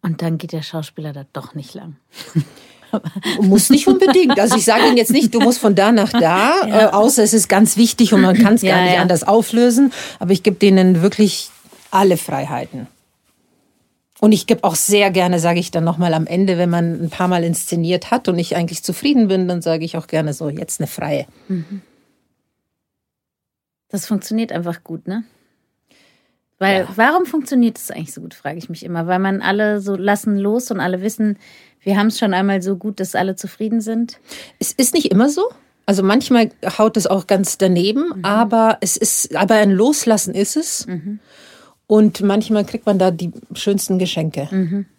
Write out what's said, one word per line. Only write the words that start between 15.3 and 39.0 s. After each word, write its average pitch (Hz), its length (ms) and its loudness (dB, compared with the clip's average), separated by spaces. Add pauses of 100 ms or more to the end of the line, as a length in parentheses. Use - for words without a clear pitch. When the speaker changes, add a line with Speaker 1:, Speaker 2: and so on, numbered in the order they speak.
Speaker 2:
sage 170 200 0
ich 170 120 -6
dann 165 140 -2
nochmal 165 280 0
am 160 140 -2
Ende, 185 300 0
wenn 175 120 0
man 170 360 -2
ein 160 40 -4
paar 180 200 -4
Mal 175 140 0
inszeniert 170 680 -4
hat 247 160 -2
und 175 100 0
ich 175 180 -4
eigentlich 170 280 -6
zufrieden 233 460 0
bin, 185 180 0
dann 175 160 -4
sage 160 220 -2
ich 165 120 -8
auch 160 100 -10
gerne 151 260 -4
so, 151 160 -8
jetzt 151 320 -10
eine 147 60 -4
freie. 143 380 -6 (220)
Speaker 1:
Mhm. 185 340 -8 (2000)
Das - 160 -8
funktioniert 220 460 -4
einfach 170 320 -8
gut, - 240 -12
ne? 214 160 -8 (1400)
Weil, 190 220 2
Speaker 2:
Ja. 175 140 -4
Speaker 1:
warum 302 300 4
funktioniert 254 520 0
das - 120 -14
eigentlich - 240 -12
so - 80 -16
gut, - 140 -18
frage 151 240 -12
ich 165 100 -18
mich 165 140 -14
immer. 170 240 -6
Weil 185 100 0
man 196 240 -2
alle 208 400 -2
so 196 140 -4
lassen 202 420 -2
los 214 320 -2
und 190 100 -6
alle 180 220 -4
wissen, 214 380 -4 (420)
wir 196 160 0
haben's 214 220 0
schon 196 160 0
einmal 196 260 0
so 190 160 -4
gut, 208 220 -10
dass 190 160 -6
alle 190 200 -2
zufrieden 220 460 -6
sind? 226 380 -6 (400)
Speaker 2:
Es - 120 -6
ist - 220 -2
nicht 320 180 0
immer 226 180 4
so. 359 200 -2 (380)
Also 196 160 0
manchmal 226 480 2 (260)
haut 220 180 2
es 202 120 0
auch 190 180 -2
ganz 196 320 0
daneben, 202 600 0
Speaker 1:
Mhm. 180 80 -12
Speaker 2:
aber 220 560 2
es - 160 -4
ist, - 380 -4